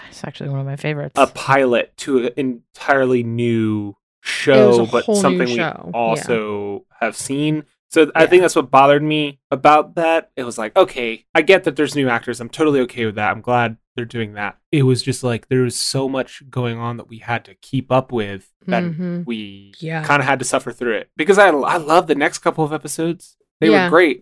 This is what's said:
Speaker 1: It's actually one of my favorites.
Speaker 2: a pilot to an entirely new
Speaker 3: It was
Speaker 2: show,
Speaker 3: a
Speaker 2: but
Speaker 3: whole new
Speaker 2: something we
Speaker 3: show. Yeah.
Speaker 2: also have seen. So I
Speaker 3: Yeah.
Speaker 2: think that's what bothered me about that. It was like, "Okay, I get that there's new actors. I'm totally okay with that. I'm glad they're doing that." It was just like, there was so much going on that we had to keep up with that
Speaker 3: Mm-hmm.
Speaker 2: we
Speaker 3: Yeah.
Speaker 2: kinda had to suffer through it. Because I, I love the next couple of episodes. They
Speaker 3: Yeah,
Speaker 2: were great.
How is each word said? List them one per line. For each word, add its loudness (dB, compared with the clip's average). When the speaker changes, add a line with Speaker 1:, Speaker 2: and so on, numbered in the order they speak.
Speaker 1:
It's -16
actually -12
one -6
of -8
my -10
favorites. -8
Speaker 2:
a 2
pilot -2
to -2
an -8
entirely 0
new -2
Speaker 3:
It -18
was -8
Speaker 2:
show, 4
Speaker 3:
a -4
Speaker 2:
but -2
Speaker 3:
whole 0
new 0
Speaker 2:
something 2
we -2
Speaker 3:
show. -6
Yeah. -4
Speaker 2:
also -4
have -4
seen. -4
So 4
I 4
Speaker 3:
Yeah. 4
Speaker 2:
think 6
that's 2
what 0
bothered 6
me -4
about 2
that. 0
It -8
was -10
like, -6
"Okay, 0
I 0
get 4
that -4
there's -2
new 0
actors. -4
I'm -12
totally 0
okay -4
with -4
that. -2
I'm -6
glad -2
they're -8
doing -8
that." -10
It 2
was 2
just -6
like, -4
there 0
was -2
so -4
much -8
going -6
on -8
that -16
we -20
had -8
to -20
keep -6
up 0
with -6
that -2
Speaker 3:
Mm-hmm. -6
Speaker 2:
we -12
Speaker 3:
Yeah. -8
Speaker 2:
kinda 2
had 0
to -8
suffer -4
through -4
it. -12
Because 2
I, 8
I 2
love 2
the 0
next -2
couple -2
of -6
episodes. -8
They 4
Speaker 3:
Yeah, 4
Speaker 2:
were -2
great. 4